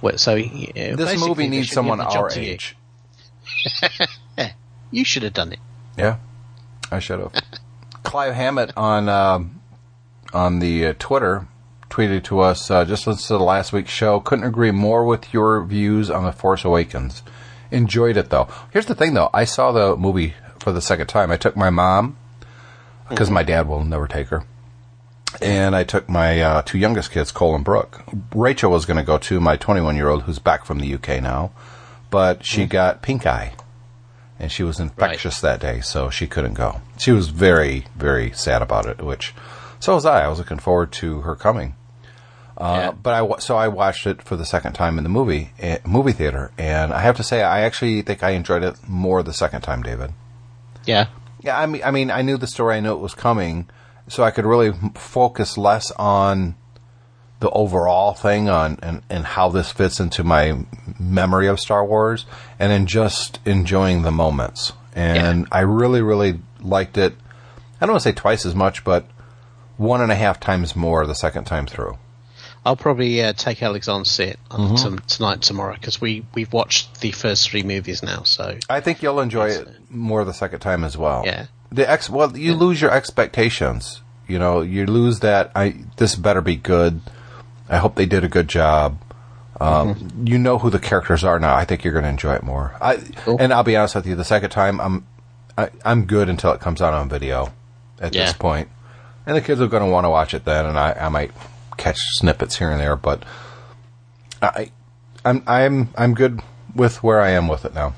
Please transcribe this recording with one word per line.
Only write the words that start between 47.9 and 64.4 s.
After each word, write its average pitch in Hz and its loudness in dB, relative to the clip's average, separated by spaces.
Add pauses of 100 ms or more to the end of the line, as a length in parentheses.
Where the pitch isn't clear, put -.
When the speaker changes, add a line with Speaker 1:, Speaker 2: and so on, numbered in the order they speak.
Speaker 2:
think 101 -6
I 92 2
enjoyed 87 0
it 90 -4 (100)
more 92 0
the 80 -6
second - -4
time, 62 -6
David. 58 -8 (720)
Speaker 1:
Yeah. 107 2 (340)
Speaker 2:
Yeah, 135 -2
I 156 0
mean, 156 -4
I 135 0
mean, 135 0
I 123 -2
knew 135 0
the 123 -6
story, 113 0
I - -2
knew 107 -2
it 80 -4
was 95 -8
coming, 87 -2 (400)
so - 0
I 113 4
could 107 -2
really 117 6
m-, 98 -4
focus - -2
less 104 2
on 98 0 (840)
the 110 2
overall 92 2
thing 104 0
on, 80 0
and, 82 -8
and 85 -6
how 92 0
this 87 -2
fits - 0
into 87 -2
my 78 4 (400)
memory 92 2
of 98 0
Star 101 2
Wars, 107 0 (320)
and 101 2
in 101 2
just 104 -2
enjoying 95 2
the 82 0
moments. 78 -2 (240)